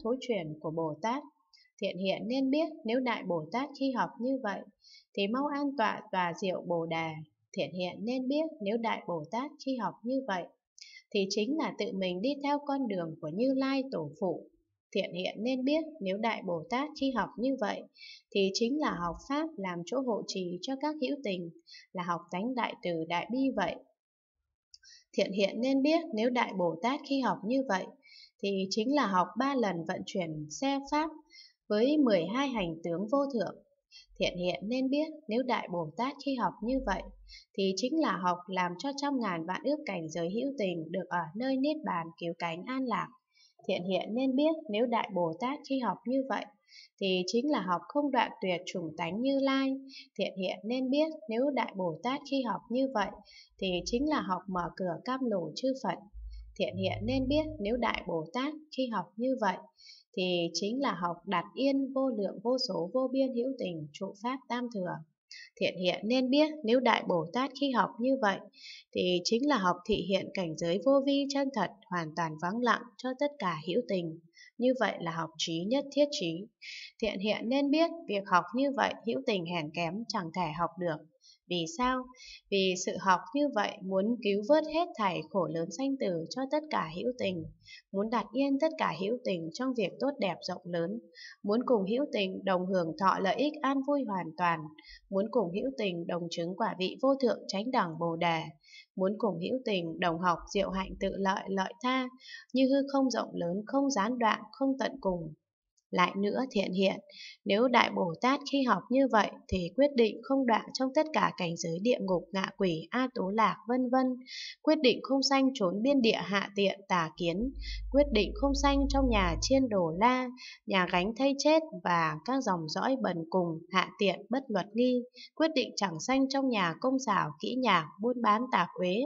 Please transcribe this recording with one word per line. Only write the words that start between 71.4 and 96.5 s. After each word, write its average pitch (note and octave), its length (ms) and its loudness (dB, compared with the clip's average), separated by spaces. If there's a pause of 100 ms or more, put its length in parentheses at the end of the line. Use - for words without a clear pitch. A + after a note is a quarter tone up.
thật, G#3 160 0 (160)
hoàn E3+ 300 -2
toàn E3 160 -2 (100)
vắng F#3+ 200 -2
lặng A3+ 200 2 (160)
cho B3+ 120 -6 (100)
tất D4 200 2
cả F3+ 180 -2 (100)
hữu F#3+ 200 2
tình. E3+ 320 -2 (380)
Như B3+ 220 4
vậy G#3 200 0
là E3+ 120 -4
học E3 260 -4
trí E3 300 -4
nhất C#4 180 0 (100)
thiết D4 160 6
trí. G3 360 -4 (540)
Thiện G#3 180 -2
Hiện G#3 300 -2
nên C#4 220 2
biết, E4 180 4 (180)
việc G3 180 -2
học F3+ 180 4 (120)
như C#4 220 2
vậy G3+ 160 4 (140)
hữu B3+ 180 -2
tình F#3+ 200 0
hèn E3 300 -4
kém E3+ 180 -2 (140)
chẳng F#3 280 -4
thể F3 240 0
học E3+ 100 0 (100)
được. E3+ 180 0 (520)
Vì F3 160 0 (120)
sao? B3+ 260 0 (480)
Vì F#3+ 220 4 (120)
sự G#3+ 140 -4
học F3+ 200 4 (160)
như C#4+ 200 4
vậy G3+ 280 0
muốn F#3+ 400 0
cứu G3+ 260 2
vớt D#4 140 6 (100)
hết E4+ 140 0 (100)
thảy F3+ 320 0
khổ F3+ 180 0
lớn E3 300 -2
sanh C4+ 200 -2
tử F3+ 320 -2
cho B3+ 120 -6 (100)
tất D4+ 180 0
cả F#3 260 -2
hữu A3 240 -2
tình, F#3+ 240 -2 (480)
muốn G3+ 180 -2
đặt A3+ 240 0
yên C#4 260 2
tất D#4+ 80 2 (100)
cả F#3+ 240 0
hữu A3 220 -2
tình E3+ 300 -2
trong B3+ 240 -4
việc F#3+ 120 0 (100)
tốt B3+ 100 0 (100)
đẹp G3 220 0
rộng - 220 -8
lớn, F3 360 -4 (440)
muốn G3+ 220 2
cùng A3 200 4
hữu A#3+ 280 0
tình F#3+ 320 -2
đồng F#3 200 2
hưởng F3+ 340 0
thọ F#3 200 4
lợi F#3 160 2
ích D4+ 260 2
an C4+ 160 2 (100)
vui C#4+ 200 2
hoàn F#3+ 180 -2 (120)
toàn, E3+ 220 2 (500)
muốn F#3+ 220 2
cùng F#3+ 200 2
hữu A#3 260 -2
tình F3 300 -2
đồng F3 220 -2
chứng F3 280 -4